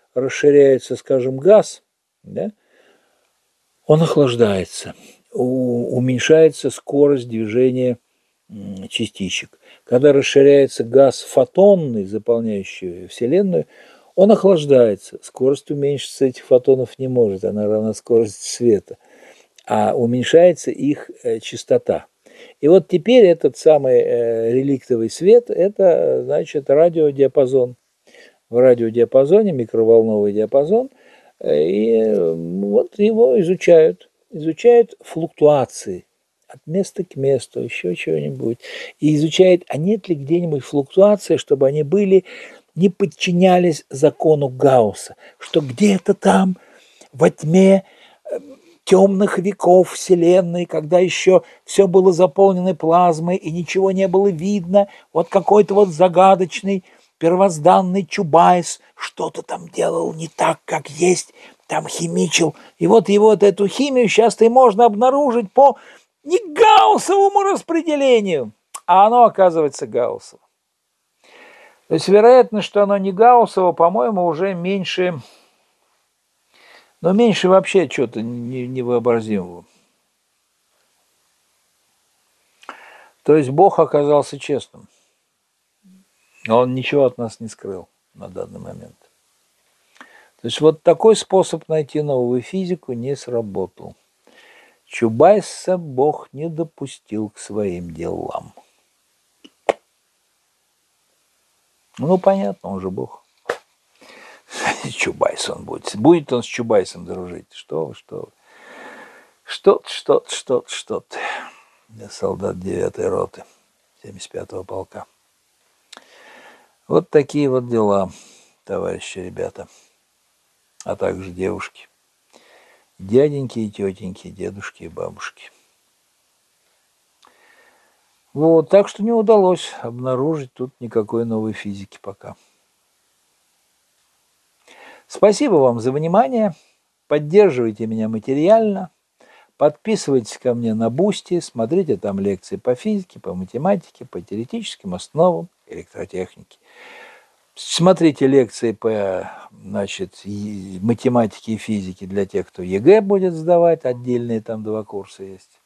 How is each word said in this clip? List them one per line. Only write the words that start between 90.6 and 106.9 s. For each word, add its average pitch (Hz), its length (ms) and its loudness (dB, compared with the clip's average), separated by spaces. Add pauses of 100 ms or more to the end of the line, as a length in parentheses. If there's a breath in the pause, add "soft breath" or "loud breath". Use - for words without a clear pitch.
вот 151 220 2
такой 202 340 4
способ 180 520 -4
найти 156 340 -6
новую 127 400 -2
физику 180 500 -8
не 123 240 -8
сработал. 101 800 -10 (880 soft breath)
Чубайса 170 920 0
Бог 147 540 -6
не 147 160 -10
допустил 139 800 -10
к - 80 -20
своим 90 540 -8
делам. 85 600 -12 (3500)
Ну, 185 220 -2
понятно, 196 520 -4
он - 100 -8
же - 100 -8
Бог. - 340 -12 (1200 loud breath)
<laughs> - 420 -8
Чубайс - 580 -6
он - 160 -12
будет. - 320 -14
Будет 147 360 2
он 120 100 -4
с - 40 -12
Чубайсом 98 600 -4